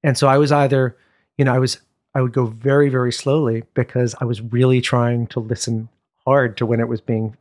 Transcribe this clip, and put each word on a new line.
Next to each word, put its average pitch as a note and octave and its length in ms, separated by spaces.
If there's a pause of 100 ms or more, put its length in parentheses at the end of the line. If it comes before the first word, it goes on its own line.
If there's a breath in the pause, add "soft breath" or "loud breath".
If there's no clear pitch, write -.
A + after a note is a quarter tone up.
And C3+ 160
so C#3+ 100
I C3+ 100
was D3 140
either, C3+ 460 (400)
you C#3+ 80
know, C3 80
I C3 60
was, B2+ 180 (380)
I C#3 60
would B2+ 100
go B2+ 140
very, C3+ 440
very B2 220
slowly B2+ 520 (100)
because B2 480
I C3 40
was A#2 160
really B2 400
trying A#2+ 460
to - 140
listen A2+ 480 (360)
hard B2+ 300
to C3 100
when A#2 140
it A#2 80
was A#2 140
being, A2 400